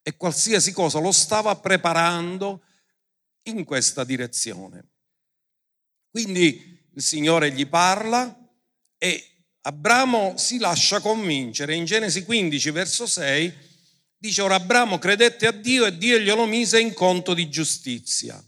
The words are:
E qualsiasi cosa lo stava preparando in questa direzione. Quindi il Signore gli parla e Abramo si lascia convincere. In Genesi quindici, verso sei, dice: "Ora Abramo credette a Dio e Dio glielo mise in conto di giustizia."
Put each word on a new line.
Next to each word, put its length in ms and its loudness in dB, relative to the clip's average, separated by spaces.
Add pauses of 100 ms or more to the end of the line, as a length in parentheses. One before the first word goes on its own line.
E 140 -8
qualsiasi 580 0
cosa 260 0
lo 120 0
stava 440 2
preparando 1040 -2 (800)
in 220 -8
questa 380 -2
direzione. 840 -8 (1200)
Quindi 840 -2
il 80 -12
Signore 500 2
gli 160 -4
parla 640 0 (640)
e 400 -6 (300)
Abramo 720 2
si 220 -2
lascia 420 2
convincere. 760 -2
In 80 -4
Genesi 400 -2
quindici, 460 0
verso 360 -4
sei, 480 -2 (640)
dice: 240 -4
"Ora 140 2
Abramo 420 2
credette 480 2
a 60 4
Dio 340 2
e 120 -2
Dio 200 2
glielo 280 2
mise 340 2
in 140 2
conto 400 2
di 160 -2
giustizia." 1000 -6